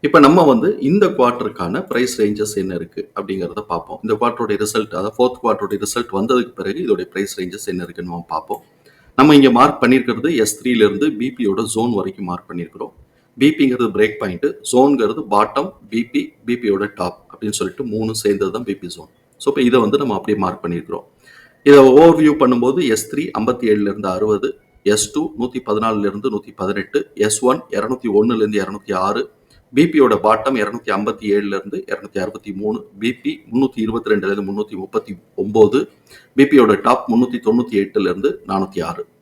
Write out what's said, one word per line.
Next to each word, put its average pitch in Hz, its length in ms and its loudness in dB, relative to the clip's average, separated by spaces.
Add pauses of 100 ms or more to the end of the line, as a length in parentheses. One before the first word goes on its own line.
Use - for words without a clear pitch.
இப்ப 147 160 4
நம்ம 160 260 8
வந்து 135 240 4 (120)
இந்த 185 260 2
குவார்ட்டருக்கான 120 800 -2
பிரைஸ் 123 300 -2
ரேஞ்சஸ் 104 380 -2
என்ன 95 200 -6
இருக்கு - 400 -10
அப்படிங்கறத 98 480 -8
பார்ப்போம். - 400 -10
இந்த 107 120 -2
குவார்ட்டருடைய 110 440 -4
ரிசல்ட், 107 340 -4
அதாவது 95 220 -6
ஃபோர்த் 123 260 -2
குவார்ட்டருடைய 104 400 -2
ரிசல்ட் 110 320 -6
வந்ததுக்கு 117 400 0
பிறகு 98 280 -8
இதோட 101 240 -2
பிரைஸ் 98 320 -8
ரேஞ்சஸ் 92 300 -10
என்ன 90 160 -6
இருக்குன்னு 87 300 -12
நம்ம 87 160 -12
பார்ப்போம். 80 340 -8 (560)
நம்ம 147 160 8
இங்க 135 160 8
மார்க் 120 300 4
பண்ணிருக்கிறது 127 560 0
எஸ் 107 180 0
த்ரீல 120 300 2
இருந்து 98 280 2
பி 120 180 -6
பி 127 140 -8
யோட 101 180 -2
ஜோன் 113 300 -2
வரைக்கும் 95 320 -6
மார்க் 87 240 -10
பண்ணிருக்கிறோம். 85 440 -12 (460)
பி 135 100 4
பிங்கிறது 127 400 0
பிரேக் 104 300 0
பாயிண்ட், 95 280 -6 (160)
ஜோன்ங்கிறது 127 680 0
பாட்டம், 110 400 0 (200)
பி 110 160 -4
பி, 139 180 -6 (220)
பி 117 120 -4
பி 120 120 -6
யோட 101 260 0
டாப் 90 320 -6
அப்படின்னு - 320 -8
சொல்லிட்டு 95 260 -6
மூணு 110 300 -4
சேர்ந்தது 101 360 -2
தான் 117 140 -8
பி 101 100 -4
பி 90 120 -16
ஜோன். 85 240 -16 (300)
So, - 80 -4
இப்ப 139 140 0
இதை 123 180 4
வந்து 107 180 0
நம்ம 127 160 -2
அப்படியே 104 240 -2
மார்க் 92 240 -4
பண்ணிருக்கிறோம். 87 420 -8 (640)
இதை 143 140 10 (100)
ஓவர்வியூ 156 440 8
பண்ணும்போது 127 540 2
எஸ் 110 180 -2
த்ரீ 147 240 -6
ஐம்பத்தி 123 340 -4
ஏழுல 104 260 2
இருந்து 101 180 -6
அறுபது, 98 400 -2 (380)
எஸ் 104 260 0
டூ 151 100 -4 (140)
நூத்தி 120 300 -6
பதினாலுல 107 400 -2
இருந்து 104 240 -4
நூத்தி 104 260 -10
பதினெட்டு, 98 580 -6
எஸ் 107 300 -2
ஒன் 127 260 2
இருநூத்தி 117 420 -4
ஒண்ணுல 110 240 2
இருந்து 107 240 0
இருநூத்தி 98 340 -8
ஆறு, 98 280 -2 (500)
பி 139 140 4
பி 156 120 0
யோட 123 180 6
பாட்டம் 110 400 0
இருநூத்தி 107 340 -4
ஐம்பத்தி 104 380 -4
ஏழுல 101 260 0
இருந்து 98 320 -8
இருநூத்தி 101 320 -8
அறுபத்தி 95 340 -8
மூணு, 107 260 -6 (200)
பி 117 140 -4
பி 143 200 -8 (140)
முன்னூத்தி 123 340 -2
இருபத்தி 110 300 -4
ரெண்டுல 101 220 0
இருந்து 101 140 -4
முன்னூத்தி 98 300 -8
முப்பத்தி 95 360 -6 (220)
ஒன்பது, 110 460 4 (560)
பி 139 100 6
பி 147 100 4
யோட 110 240 6
டாப் 123 280 0
முன்னூத்தி 123 320 0
தொண்ணூத்தி 113 360 -2
எட்டுல 98 340 0
இருந்து 101 220 -2 (140)
நானூத்தி 95 360 -4
ஆறு. 82 200 -8 (200)